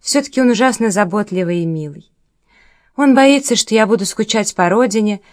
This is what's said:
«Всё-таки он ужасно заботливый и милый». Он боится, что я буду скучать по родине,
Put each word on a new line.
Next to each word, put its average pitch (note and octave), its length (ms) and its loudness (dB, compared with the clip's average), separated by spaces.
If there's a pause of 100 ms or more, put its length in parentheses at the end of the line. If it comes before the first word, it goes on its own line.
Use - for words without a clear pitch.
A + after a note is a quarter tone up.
«Всё-таки - 400 -4
он B3 100 4
ужасно A3+ 400 0
заботливый F#3 680 -2
и E3 60 -2
милый». D#3 440 -8 (840)
Он C#4 180 4
боится, C4+ 400 4
что - 180 -4
я A3 140 2
буду G3 180 0
скучать G#3+ 520 -4
по F3 120 2
родине, G#3 520 0 (120)